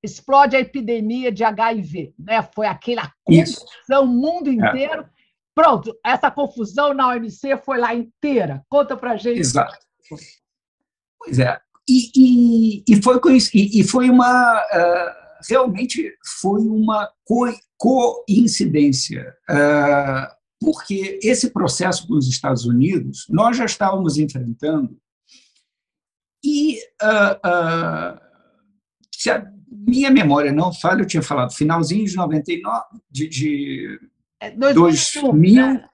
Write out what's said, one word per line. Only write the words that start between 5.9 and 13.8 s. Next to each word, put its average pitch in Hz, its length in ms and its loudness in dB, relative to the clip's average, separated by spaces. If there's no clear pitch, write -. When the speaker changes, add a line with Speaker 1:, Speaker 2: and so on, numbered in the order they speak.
Speaker 1:
essa 254 280 0
confusão 277 640 -4
na 269 140 0
O 247 40 0
M 233 180 -8
C 269 280 -6
foi 269 180 -6
lá 233 180 -2
inteira. 233 720 -4
Conta 285 300 0
pra 240 220 -6
gente. 233 220 -4
Speaker 2:
Exato. 135 360 -2
Pois 131 200 -6
é. - 220 -2
E, 247 300 2
e, 233 720 4
e 202 140 6
foi 247 180 4
coinc-, 262 340 4
e, 202 260 4